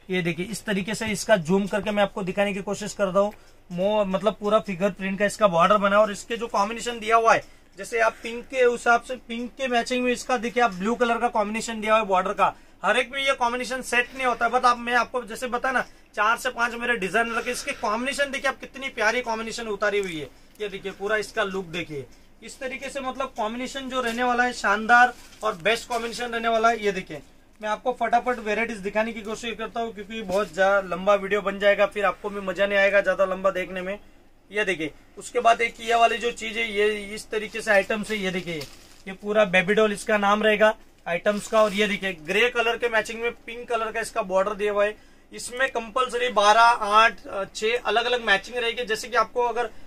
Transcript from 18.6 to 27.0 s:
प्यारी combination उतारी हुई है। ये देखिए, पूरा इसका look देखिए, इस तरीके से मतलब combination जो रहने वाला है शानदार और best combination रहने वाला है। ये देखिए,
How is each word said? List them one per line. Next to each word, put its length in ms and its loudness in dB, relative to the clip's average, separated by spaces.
प्यारी 320 0
combination 460 -6
उतारी 320 0
हुई 200 -6
है। 100 -10
ये 80 -6
देखिए, 220 -10
पूरा 260 -2
इसका 260 -4
look 220 -4
देखिए, 400 -10
इस 160 -18
तरीके 300 -10
से 100 -8
मतलब 380 -6
combination 520 -6
जो 120 -2
रहने 220 -2
वाला 200 2
है 100 0
शानदार 600 4
और 120 -2
best 320 -2
combination 380 -6
रहने 220 -4
वाला 220 4
है। 140 -2
ये 80 2
देखिए, 300 -8